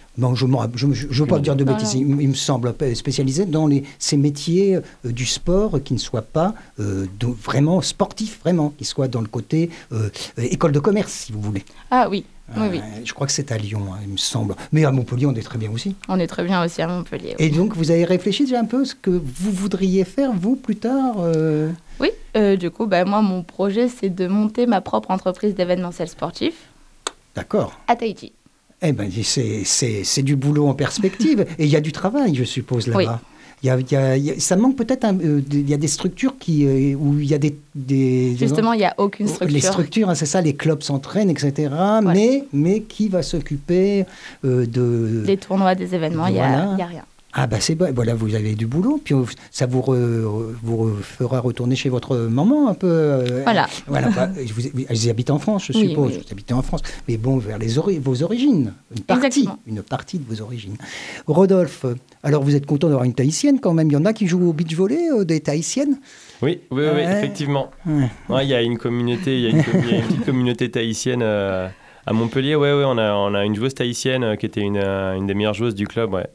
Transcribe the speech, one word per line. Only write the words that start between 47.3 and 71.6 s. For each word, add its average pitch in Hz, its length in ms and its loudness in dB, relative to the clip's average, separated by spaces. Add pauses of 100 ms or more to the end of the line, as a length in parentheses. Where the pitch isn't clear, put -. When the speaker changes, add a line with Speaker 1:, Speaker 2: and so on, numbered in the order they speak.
Speaker 1:
Ah 131 120 0
bah 117 140 0
c'est 165 140 0
bon, 160 200 0
voilà, 117 200 0
vous 110 200 -2
avez 107 200 0
du 110 120 -2
boulot, 185 380 0
puis - 80 0
on, 131 140 2 (240)
ça - 160 -2
vous 127 140 0
re-, 117 840 0
vous 113 260 0
re-, 104 140 -2
fera 127 380 -2
retourner 123 360 0
chez 131 140 -2
votre 127 260 -2
maman 160 520 2
un 196 60 0
peu, - 140 -2
euh, 135 560 2
Speaker 3:
Voilà. 202 240 2 (180)
Speaker 1:
voilà, 135 220 0
bah, 185 220 2 (100)
Speaker 3:
<laughs> 113 140 -6
Speaker 1:
vous, 117 80 -4 (100)
vous, 131 160 -4
vous 113 220 0
habitez 117 200 -2
en 143 80 2
France, 208 280 -2
je 143 120 -4
Speaker 3:
Oui, 202 120 4
Speaker 1:
suppose, 143 220 2
Speaker 3:
oui, - 40 -6
oui. 87 100 -10
Speaker 1:
vous - 60 -12
habitez - 220 -6
en 127 80 2
France, 139 180 -2 (260)
mais 117 120 -2
bon, 131 180 2
vers 107 220 -4
les 113 200 0
ori-, 180 200 0
vos 131 240 0
origines, 208 500 2 (240)
une 104 60 -8
partie, 254 240 2 (140)
Speaker 3:
Exactement. 208 260 0
Speaker 1:
une 110 160 -6
partie - 360 -6
de 143 80 -8
vos 110 140 -8
origines. 110 360 -10 (500)
Rodolphe, 180 580 4 (380)
alors 147 200 2
vous 143 140 4
êtes 143 100 0
content 151 220 2
d'avoir 135 160 4
une 123 100 2
Tahitienne 202 460 2
quand 175 140 2
même, 160 160 4
il - 20 4
y 143 40 4
en 151 100 4
a 220 80 2
qui 220 120 -2
jouent 175 220 2
au 170 60 2
beach 160 200 -2
volley, 262 380 0
euh, 214 120 2
des 160 160 0
Tahitiennes ? 254 580 -2 (420)
Speaker 2:
Oui, 117 200 0 (100)
oui, 131 120 0
oui, 151 80 2
Speaker 1:
Ouais. 147 120 2 (160)
Speaker 2:
effectivement. 143 520 -2 (160)
Speaker 1:
Ouais. 147 240 2 (180)
Speaker 2:
Ouais, 135 180 0
il - 20 -2
y 135 60 2
a 120 80 4
une 117 160 0
communauté, 120 600 -2
il 123 40 0
y 120 40 2
a 113 40 2
une 151 140 4
com-, 151 200 2
il 120 60 0
y - 40 2
a - 40 2
une - 80 0
petite 220 180 0
Speaker 1:
<laughs> - 0 -
Speaker 2:
communauté 123 460 0
tahitienne, 120 520 -2
euh, 98 460 0 (380)